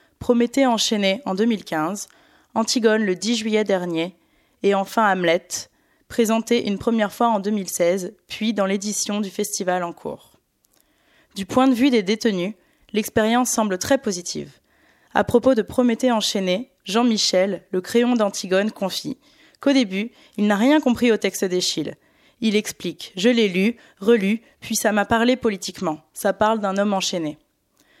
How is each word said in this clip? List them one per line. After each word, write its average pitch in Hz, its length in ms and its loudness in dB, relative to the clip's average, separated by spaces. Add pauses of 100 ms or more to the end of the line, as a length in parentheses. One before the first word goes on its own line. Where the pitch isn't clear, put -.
(180)
Prométhée 240 480 2
enchaîné 208 600 0
en 190 100 -4
deux 202 100 0
mille 214 200 0
quinze, 170 420 -4 (500)
Antigone 220 460 2
le 190 120 0
dix 208 200 -2
juillet 214 300 0
dernier, 180 500 -2 (480)
et 196 120 4
enfin 196 360 2
Hamlet, 180 340 2 (640)
présenté 226 580 0
une 202 120 -4
première 220 340 0
fois 240 160 0
en 220 140 0
deux 196 100 -4
mille 196 160 -4
seize, 175 460 -2 (160)
puis 220 240 -4
dans 202 120 0
l'édition 202 540 -4
du 202 100 -4
festival 180 540 -4
en 170 80 -6
cours. - 400 -14 (1040)
Du 190 100 -10
point 254 220 2
de 262 60 4
vue 247 160 2
des 240 120 2
détenus, 196 520 -2 (400)
l'expérience 226 560 0
semble 214 280 -2
très 269 200 0
positive. 151 560 -6 (600)
À 208 120 2
propos 254 280 4
de 214 100 0
Prométhée 247 500 0
enchaîné, 202 580 -2 (140)
Jean-Michel, 196 840 0
le 185 100 -2
crayon 240 320 2
d'Antigone, 202 580 0
confie - 460 -6 (420)
qu'au 285 140 2
début, 220 380 0 (260)
il 208 100 2
n'a 208 80 4
rien 262 240 4
compris 247 320 2
au 214 60 4
texte 196 260 -2
d'Échille. 180 520 -2 (440)
Il 220 160 0
explique : « - 640 -6
Je 185 100 2
l'ai 233 220 4
lu, 190 260 0 (240)
relu, 208 420 2 (200)
puis - 160 -6
ça 208 160 0
m'a 208 100 2
parlé 233 320 2
politiquement. 185 640 -4 (140)
Ça - 180 -2
parle 214 300 0
d'un 196 160 -2
homme 208 160 0
enchaîné. » 170 440 -4 (640)